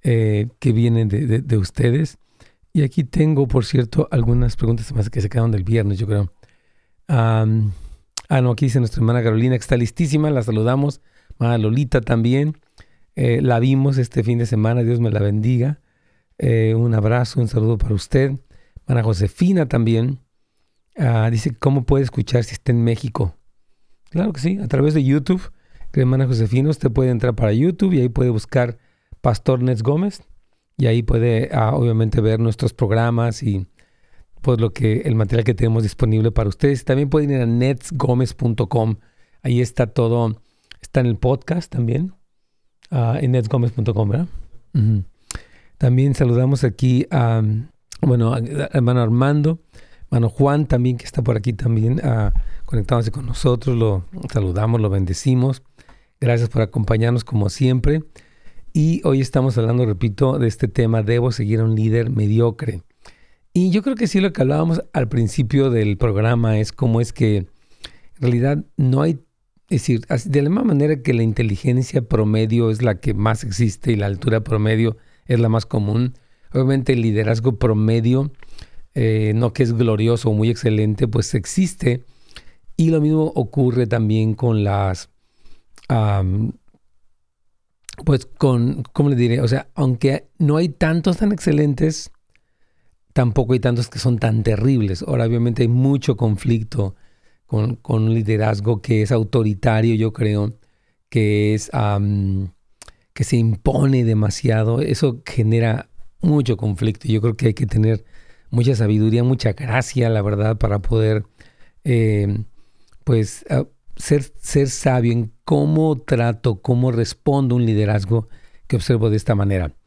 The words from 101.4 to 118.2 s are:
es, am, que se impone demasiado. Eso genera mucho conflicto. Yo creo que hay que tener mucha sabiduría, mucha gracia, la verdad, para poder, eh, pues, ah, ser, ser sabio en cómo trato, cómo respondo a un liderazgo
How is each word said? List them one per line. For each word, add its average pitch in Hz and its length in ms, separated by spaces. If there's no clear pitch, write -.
es, 107 200
am, 101 800
que - 120
se - 120
impone 131 680
demasiado. 110 760
Eso 131 460
genera 113 640
mucho 147 340
conflicto. 107 520
Yo 110 120
creo 110 160
que 123 120
hay 107 60
que 120 120
tener 110 400
mucha 120 240
sabiduría, 110 480
mucha 123 300
gracia, 123 560
la 110 140
verdad, 104 340
para 101 240
poder, 110 440
eh, 107 580
pues, 113 460
ah, 135 160
ser, 147 280
ser 139 300
sabio 123 420
en 113 200
cómo 156 560
trato, 117 600
cómo 127 300
respondo 123 600
a 123 40
un 120 80
liderazgo 107 640